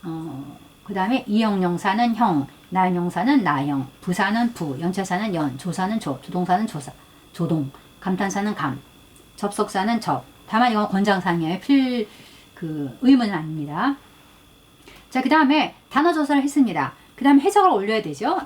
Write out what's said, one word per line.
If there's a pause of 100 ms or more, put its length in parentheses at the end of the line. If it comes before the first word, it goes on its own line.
어, (260)
그
다음에
이형용사는
형, (220)
나형용사는
나형, (140)
부사는
부,
연체사는
연,
조사는
조,
조동사는
조사, (400)
조동, (300)
감탄사는
감, (560)
접속사는
접. (220)
다만
이건
권장사항이에요.
필-, (480)
그,
의무는
아닙니다. (1120)
자,
그
다음에 (160)
단어
조사를
했습니다. (220)
그
다음에
해석을
올려야
되죠.